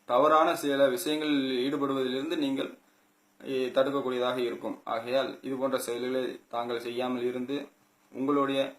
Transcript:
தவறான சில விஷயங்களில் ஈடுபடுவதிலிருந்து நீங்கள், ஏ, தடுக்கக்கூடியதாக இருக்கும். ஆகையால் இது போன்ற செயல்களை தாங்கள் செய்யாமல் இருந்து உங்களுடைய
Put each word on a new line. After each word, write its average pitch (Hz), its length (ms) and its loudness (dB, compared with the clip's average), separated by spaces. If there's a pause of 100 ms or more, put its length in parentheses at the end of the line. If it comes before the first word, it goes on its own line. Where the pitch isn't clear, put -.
தவறான 151 460 6
சில 139 320 4
விஷயங்களில் 139 720 0
ஈடுபடுவதிலிருந்து 135 800 0
நீங்கள், 147 340 -2 (720)
ஏ, 135 160 -4 (100)
தடுக்கக்கூடியதாக 127 720 0
இருக்கும். 117 460 -4
ஆகையால் 117 460 -2 (120)
இது 131 140 -6
போன்ற 131 220 -2
செயல்களை 127 460 -4 (260)
தாங்கள் 120 300 -4
செய்யாமல் 120 440 -4
இருந்து 127 340 -4 (540)
உங்களுடைய 135 500 0 (180)